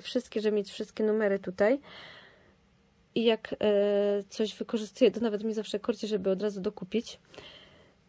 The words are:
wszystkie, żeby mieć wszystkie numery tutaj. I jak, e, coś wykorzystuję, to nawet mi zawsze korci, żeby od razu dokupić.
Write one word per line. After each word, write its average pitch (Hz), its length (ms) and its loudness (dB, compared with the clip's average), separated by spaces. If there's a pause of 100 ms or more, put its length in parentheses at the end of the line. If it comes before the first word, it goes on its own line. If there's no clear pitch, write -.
wszystkie, - 400 -4
żeby 214 140 2
mieć 202 160 -2
wszystkie - 320 -6
numery 214 360 2
tutaj. 202 400 2 (1400)
I 233 80 0
jak, 220 380 0
e, 202 680 4
coś 214 260 -4
wykorzystuję, 214 560 2
to - 80 -6
nawet 208 240 -2
mi 220 100 -2
zawsze 208 260 -4
korci, 214 280 -4
żeby 196 240 0
od 185 100 0
razu 202 200 -4
dokupić. 208 580 -6 (880)